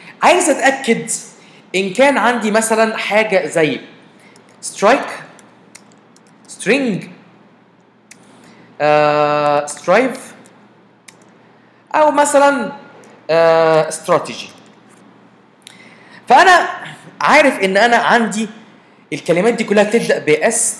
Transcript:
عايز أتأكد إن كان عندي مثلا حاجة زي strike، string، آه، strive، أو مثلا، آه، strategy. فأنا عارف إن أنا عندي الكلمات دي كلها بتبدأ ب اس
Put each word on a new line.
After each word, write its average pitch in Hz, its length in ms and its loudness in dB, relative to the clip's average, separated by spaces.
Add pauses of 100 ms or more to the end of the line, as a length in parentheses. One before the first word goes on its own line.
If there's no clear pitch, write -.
(220)
عايز 349 280 4
أتأكد 269 640 -2 (640)
إن 190 140 -2
كان 254 280 2
عندي 220 340 0
مثلا 220 460 0
حاجة 196 480 -2
زي 147 340 -2 (960)
strike، 233 380 0 (1500)
string، 240 460 -2 (1800)
آه، 147 840 0
strive، 214 540 -2 (1800)
أو 302 160 2
مثلا، 277 600 0 (580)
آه، 165 600 2
strategy. 135 600 -4 (1800)
فأنا 339 400 4 (540)
عارف 269 380 2
إن 190 180 -2
أنا 233 200 4
عندي 214 500 0 (680)
الكلمات 180 400 0
دي 220 100 -4
كلها 208 200 2
بتبدأ 208 360 0
ب 143 100 -4
اس 160 500 -2